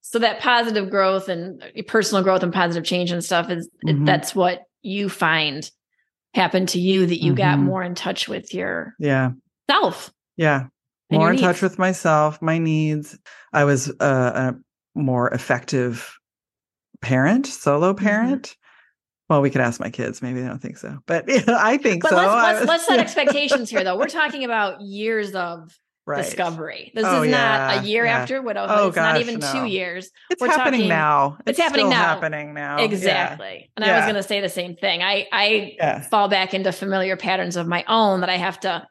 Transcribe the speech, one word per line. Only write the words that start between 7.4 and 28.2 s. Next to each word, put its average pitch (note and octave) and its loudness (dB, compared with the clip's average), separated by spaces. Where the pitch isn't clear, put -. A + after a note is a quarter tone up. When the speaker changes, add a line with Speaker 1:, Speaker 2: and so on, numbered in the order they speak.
Speaker 2:
Mm-hmm. C#3 4
Speaker 1:
more F3+ -2
in F3+ -8
touch F#3 -6
with G#3 -10
your F#3 -8
Speaker 2:
Yeah. C3 0
Speaker 1:
self D4 0
Speaker 2:
Yeah. D3+ 2
Speaker 1:
and D#3 4
Speaker 2:
More D#3+ 4
Speaker 1:
your F3 4
Speaker 2:
in C4 2
touch F3+ 2
Speaker 1:
needs. - -4
Speaker 2:
with F#3 -2
myself, D#3 2
my E3 0
needs. D#3 0
I D3 4
was, C#3 2
uh, C3 2
a - -14
more B2+ 0
effective B2 -2
parent, C#3+ 2
solo D#3+ 0
Speaker 1:
Mm-hmm. G3 -4
Speaker 2:
parent. A3+ -2
Well, D3 4
we C3+ 2
could C3 0
ask A#2+ 0
my - -8
kids. - -8
Maybe B2+ -6
they B2+ -6
don't A#2+ -10
think - -14
so, - -14
but E3 -2
<laughs> B3 2
I A#3 4
think G3+ 0
Speaker 1:
But G#3+ 2
Speaker 2:
so. F#3 4
Speaker 1:
let's, F#3 6
Speaker 2:
I A#3 4
Speaker 1:
let's, G#3+ -2
Speaker 2:
was B3 2
Speaker 1:
let's E4 0
set F4+ 4
Speaker 2:
<laughs> D#4+ 2
Speaker 1:
expectations C#4+ 0
here, G#3 -2
though. F#3 0
We're C4+ -2
talking D4 -2
about G#3 -2
years G3+ -4
of E3+ -8
Speaker 2:
Right. C#3+ -4
Speaker 1:
discovery. E3 -6
This A3 0
Speaker 2:
Oh, F3 2
Speaker 1:
is D#3 2
not C3+ 2
a - 2
Speaker 2:
yeah, - 0
Speaker 1:
year A3 2
Speaker 2:
yeah. A#3 2
Speaker 1:
after B3+ -4